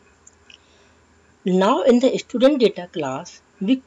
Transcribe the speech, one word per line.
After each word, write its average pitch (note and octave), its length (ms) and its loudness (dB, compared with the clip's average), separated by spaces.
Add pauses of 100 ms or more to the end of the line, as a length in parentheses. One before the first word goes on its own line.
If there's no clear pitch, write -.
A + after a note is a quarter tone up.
(1400)
Now F#3+ 380 2
in B3 180 4
the A#3+ 200 0
student C4 420 0
data F3+ 320 0
class, C#3+ 480 -10 (180)
we B3+ 280 -2